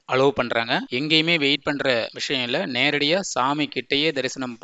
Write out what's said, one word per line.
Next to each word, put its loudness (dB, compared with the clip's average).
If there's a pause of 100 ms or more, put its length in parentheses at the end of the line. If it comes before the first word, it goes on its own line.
(120)
அலோவ் 4
பண்றாங்க. 0
எங்கேயுமே 2
வெயிட் 2
பண்ற 0
விஷயம் -4
இல்ல. -2
நேரடியா 0
சாமி 0
கிட்டேயே -2
தரிசனம் -4